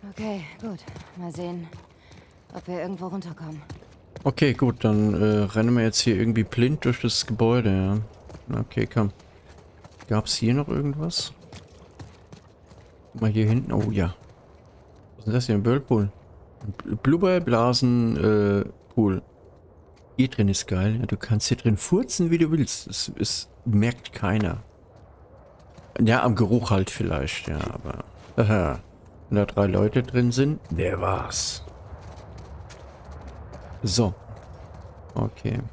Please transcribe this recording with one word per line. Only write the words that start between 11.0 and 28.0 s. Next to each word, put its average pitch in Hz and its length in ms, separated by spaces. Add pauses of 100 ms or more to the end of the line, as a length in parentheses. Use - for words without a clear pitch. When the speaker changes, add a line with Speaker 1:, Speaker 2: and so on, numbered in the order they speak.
Speaker 2:
Guck - 100
mal 110 80
hier 107 180
hinten. 117 240
Oh 107 180
ja. 92 240 (1000)
Was - 20
ist - 80
denn 110 80
das 123 120
hier? 110 100
Ein 101 80
Whirlpool? 117 480 (500)
Ein 101 100
Bl-, - 240
Blubberblasen, 123 1200 (460)
äh, - 20 (300)
Pool. 98 280 (960)
Hier 131 120
drin 104 200
ist - 180
geil. 101 340
Ja, 120 60
du 101 100
kannst - 320
hier 120 80
drin 110 200
furzen, 180 540
wie 170 80
du 160 120
willst. 151 380
Es, - 300
es - 300 (160)
merkt 110 480
keiner. 98 500 (1400)
Ja, 117 220
am 120 120
Geruch 110 360
halt 95 200
vielleicht, 85 580
ja, 76 100
aber... - 460 (320)